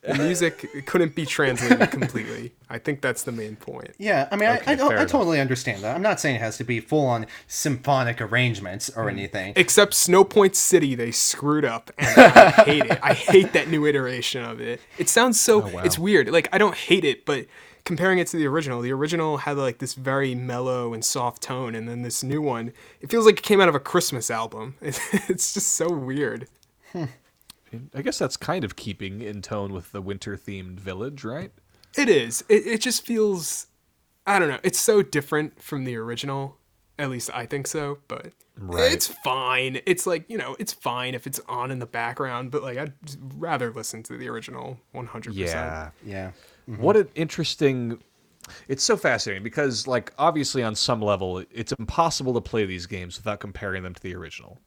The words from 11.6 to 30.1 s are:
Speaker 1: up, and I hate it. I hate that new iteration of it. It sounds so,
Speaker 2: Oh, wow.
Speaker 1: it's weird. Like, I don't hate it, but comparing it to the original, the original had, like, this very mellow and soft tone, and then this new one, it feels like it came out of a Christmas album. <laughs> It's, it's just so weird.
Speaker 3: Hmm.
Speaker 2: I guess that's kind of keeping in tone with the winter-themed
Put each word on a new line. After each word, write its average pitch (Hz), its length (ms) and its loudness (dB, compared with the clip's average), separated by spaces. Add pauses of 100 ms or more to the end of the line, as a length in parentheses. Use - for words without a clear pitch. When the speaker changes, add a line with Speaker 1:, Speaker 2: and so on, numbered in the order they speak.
Speaker 1:
up, 117 320 -6
and 143 100 0 (100)
I 214 340 12
hate 147 340 8
it. 196 180 0
I 139 100 4
hate - 400 6
that 147 140 2
new 156 200 0
iteration 127 580 -2
of 117 160 -10
it. 117 180 -8 (200)
It 165 100 0
sounds 233 300 4
so, 214 240 4
Speaker 2:
Oh, 208 40 -4
wow. 180 160 -8
Speaker 1:
it's - 160 0
weird. 170 300 4
Like, 160 240 2
I 190 60 4
don't 196 160 4
hate 180 280 2
it, 135 220 0
but 135 220 -4 (360)
comparing 180 360 0
it 170 80 -2
to 175 100 -6
the 156 80 2
original, 139 360 -2
the 123 100 -4
original 156 460 -2
had, 143 200 -4
like, 131 220 -2
this 131 160 -8
very 135 400 -2
mellow 127 580 -4
and 113 100 -8
soft 120 380 -4
tone, 127 320 -8
and 113 160 -8
then 120 140 -8
this 120 200 -6
new 139 160 -4
one, 120 320 -4 (300)
it 139 80 -16
feels 226 160 4
like 208 140 10
it - 40 -14
came 202 160 4
out 190 80 6
of 160 80 4
a 135 40 0
Christmas - 520 -2
album. 113 460 -8
<laughs> - 40 -20
It's, 143 180 -6 (300)
it's 185 240 -2
just - 200 -2
so 165 180 -2
weird. 131 560 -4 (440)
Speaker 3:
Hmm. 170 140 -6 (880)
Speaker 2:
I 139 60 -8
guess - 160 -6
that's 139 200 -4
kind 165 260 -4
of 101 120 -8
keeping 101 460 -10
in 104 200 -10
tone 101 320 -8
with 87 180 -12
the 101 100 -10
winter-themed 95 760 -10